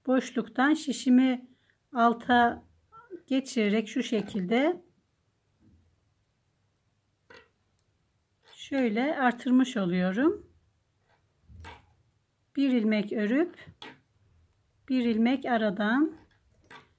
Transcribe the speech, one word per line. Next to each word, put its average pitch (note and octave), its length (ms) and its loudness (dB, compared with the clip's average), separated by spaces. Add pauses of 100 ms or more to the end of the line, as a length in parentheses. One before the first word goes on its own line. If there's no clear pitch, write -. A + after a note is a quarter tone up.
boşluktan B3+ 680 0
şişimi B3+ 760 2 (460)
alta A#3 720 2 (640)
geçirerek A3 600 -2
şu B3+ 140 -4
şekilde A3+ 800 -2 (3750)
şöyle B3+ 640 -2
artırmış B3+ 600 0
oluyorum. F#3+ 680 0 (2000)
Bir C#4 140 2
ilmek G#3+ 420 0
örüp B3 440 -2 (1300)
bir B3+ 160 0
ilmek A#3+ 400 0
aradan, A3 720 0 (840)